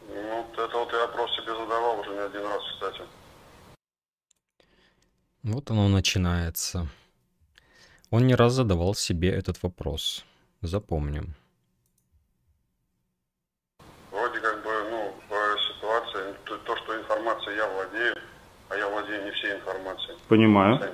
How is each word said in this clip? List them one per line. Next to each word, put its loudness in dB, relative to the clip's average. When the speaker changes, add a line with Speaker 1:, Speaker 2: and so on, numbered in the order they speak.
Speaker 1:
Ну, -4
вот -10
это -2
вот -2
я 0
вопрос -4
себе -6
задавал 0
уже -8
не -6
один -6
раз, -4
кстати. -8
Speaker 2:
Вот -4
оно 4
начинается. 2
Он 6
не 8
раз 6
задавал 4
себе 2
этот -2
вопрос. -4
Запомним. -4
Speaker 1:
Вроде -2
как -2
бы, -4
ну, -4
по -6
ситуации, -4
то, -8
то, -4
что -6
информацией -2
я 0
владею, -2
а -6
я 0
владею -4
не -8
всей -4
информацией. -8
Speaker 3:
Понимаю. 8
Speaker 1:
Сами -6